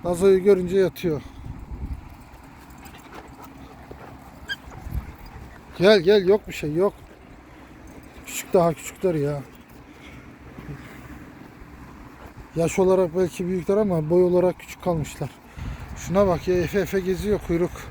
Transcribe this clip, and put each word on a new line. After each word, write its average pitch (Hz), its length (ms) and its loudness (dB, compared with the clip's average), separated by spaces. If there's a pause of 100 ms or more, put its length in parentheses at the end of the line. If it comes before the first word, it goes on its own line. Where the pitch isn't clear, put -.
Nazo'yu 185 400 4
görünce 185 340 4
yatıyor. 170 440 0 (4000)
Gel, 202 220 6
gel, 185 280 4
yok 202 200 2
bir 160 40 -10
şey, 151 220 -6
yok. 190 200 2 (1300)
Küçük, - 260 -10
daha 170 200 4
küçükler - 420 -4
ya. 143 280 -2 (3250)
Yaş 165 220 2
olarak 185 380 4
belki 180 300 -2
büyükler 185 300 0
ama 170 340 0
boy 180 140 6
olarak 180 340 2
küçük - 260 -16
kalmışlar. 156 460 -4 (680)
Şuna 196 300 2
bak 170 220 0
ya, 180 60 2
efe 180 260 0
efe 190 200 0
geziyor 185 460 0
kuyruk. 170 240 0 (200)